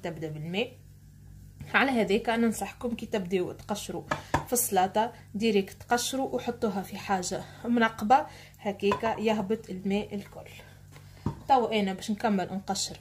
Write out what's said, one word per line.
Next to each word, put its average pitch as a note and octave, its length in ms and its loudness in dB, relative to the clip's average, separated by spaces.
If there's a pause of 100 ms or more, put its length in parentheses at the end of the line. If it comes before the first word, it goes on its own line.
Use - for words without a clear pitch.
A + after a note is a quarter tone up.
تبدا D#3+ 260 -6
بالماء. E3 440 -4 (1000)
على A#3 160 6
هذاك A3 380 2
انا A#3 180 4
ننصحكم A3+ 480 -2
كي A3+ 120 -10
تبداو F#3 460 -2
تقشروا - 500 -8 (440)
في - 60 -2
السلاطه G#3+ 600 2 (220)
ديريكت G3+ 480 2
تقشروا C4 520 -2
وحطوها A#3 480 -2
في G3 140 -10
حاجه F#3 460 -2 (220)
منقبه A#3+ 640 4 (320)
هكاكا G3+ 640 0
يهبط G#3+ 500 0
الماء G3 440 -2
الكل. - 540 -12 (800)
توا A3+ 300 6
انا G3 120 2
باش F#3 180 -6
نكمل G3+ 340 2
نقشر F#3+ 560 -4